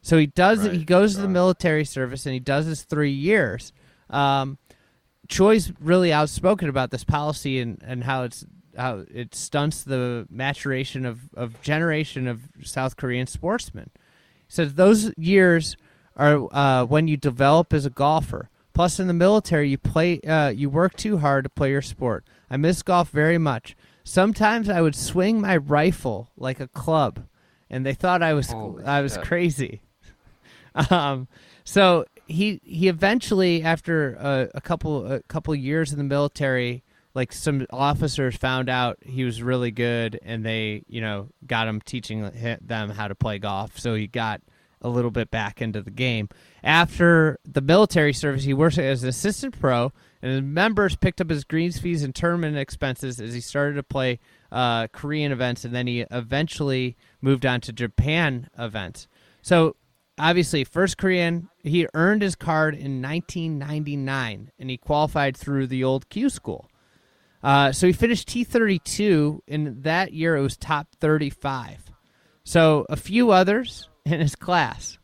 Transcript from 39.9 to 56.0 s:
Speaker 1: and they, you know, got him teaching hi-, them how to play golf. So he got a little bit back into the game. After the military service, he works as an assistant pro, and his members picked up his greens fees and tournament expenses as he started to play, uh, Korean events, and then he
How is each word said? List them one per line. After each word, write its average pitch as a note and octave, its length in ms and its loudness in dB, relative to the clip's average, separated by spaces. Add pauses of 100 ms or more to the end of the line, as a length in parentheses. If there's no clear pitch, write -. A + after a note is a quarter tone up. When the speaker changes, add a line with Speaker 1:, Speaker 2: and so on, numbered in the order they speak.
Speaker 1:
and A2 220 -8
they, A2 420 -4
you A#2 140 -10
know, G#2+ 260 -6 (180)
got A2+ 220 -2
him G#2+ 140 -4
teaching A2 420 -10
hi-, A#2 380 -8
them A2 280 -6
how G#2 200 -8
to G2 60 -8
play G#2+ 220 -4
golf. G2+ 400 -8
So A#2 180 -4
he G#2+ 120 -4
got A2 320 -6 (420)
a B2 60 -6
little A#2+ 240 0
bit A2+ 180 -4
back G#2 320 -6
into G#2+ 200 -6
the F#2+ 100 -14
game. A2+ 380 -4 (340)
After E3 800 4
the - 180 -2
military D#3 520 4
service, C#3 320 -2
he C#3 80 0
works D3 240 4
as C3+ 260 0
an B2+ 60 -2
assistant G#3 500 -4
pro, B2+ 320 2 (300)
and C3 100 -4
his C3+ 100 -2
members F#3+ 540 0
picked - 240 -2
up E3+ 100 -2
his D3 140 -2
greens E3 360 -2
fees E3+ 220 -2
and C3+ 140 -4
tournament E3+ 420 -2
expenses C3 600 -6
as A2+ 140 -8
he A#2+ 80 -8
started C#3+ 340 -2
to C#3+ 80 -4
play, B2+ 360 -2 (340)
uh, A#2 340 0
Korean D3 460 -4
events, B2 320 -4
and A#2+ 100 -6
then B2 100 -4
he A#2+ 240 -4